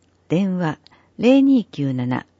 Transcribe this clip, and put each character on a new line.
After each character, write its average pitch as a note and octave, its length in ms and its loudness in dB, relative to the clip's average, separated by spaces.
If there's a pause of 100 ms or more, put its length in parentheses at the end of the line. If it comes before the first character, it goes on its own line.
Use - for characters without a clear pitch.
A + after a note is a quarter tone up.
(280)
電 F#3 300 -2
話、 E3 200 -4 (400)
零 C4+ 240 4
二 C4+ 240 2
九 C#3 280 -6
七 B2 320 -6 (140)